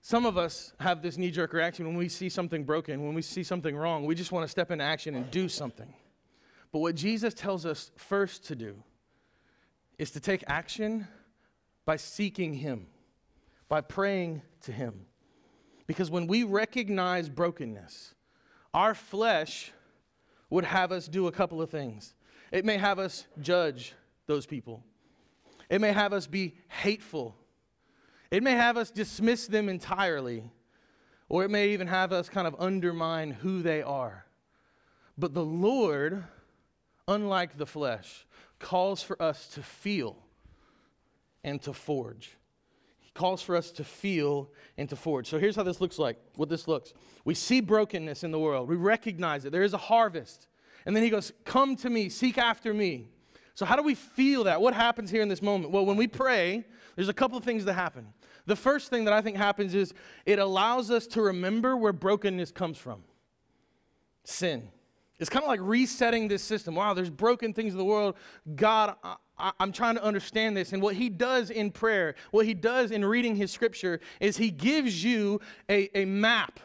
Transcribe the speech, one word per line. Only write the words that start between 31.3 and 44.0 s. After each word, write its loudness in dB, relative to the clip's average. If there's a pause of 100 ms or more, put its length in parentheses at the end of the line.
it 0
may 4
even -2
have 0
us 0
kind -2
of -2
undermine -2
who -2
they 0
are. -6 (960)
But -2
the 0
Lord, 0 (840)
unlike 0
the -4
flesh, -6 (360)
calls 0
for -8
us -2
to -14
feel -4 (1300)
and -8
to -10
forge. -8 (640)
He -20
calls 0
for 0
us -2
to -10
feel -2 (300)